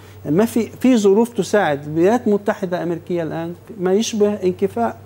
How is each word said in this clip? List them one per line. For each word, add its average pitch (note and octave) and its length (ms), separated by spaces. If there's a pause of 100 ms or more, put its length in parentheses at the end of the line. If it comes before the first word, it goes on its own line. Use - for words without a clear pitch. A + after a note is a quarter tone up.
(260)
يعني، D3 120
ما A3 80
في، A#3 240
في B3 280
ظروف G#3 320
تساعد. D#3 580
الولايات F#3 400
المتحدة G3+ 500
الأمريكية E3 460
الآن E3 300 (260)
ما F#3 140
يشبه G#3 400
انكفاء، G3+ 720